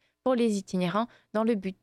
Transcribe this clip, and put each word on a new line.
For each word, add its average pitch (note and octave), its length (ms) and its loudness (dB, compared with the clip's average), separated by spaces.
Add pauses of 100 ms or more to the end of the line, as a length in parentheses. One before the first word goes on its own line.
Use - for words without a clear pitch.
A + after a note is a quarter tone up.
(220)
pour C4 120 2
les A3+ 240 2
itinérants F#3+ 500 -2 (240)
dans G#3+ 100 0
le A3+ 140 2
but F#3+ 260 -6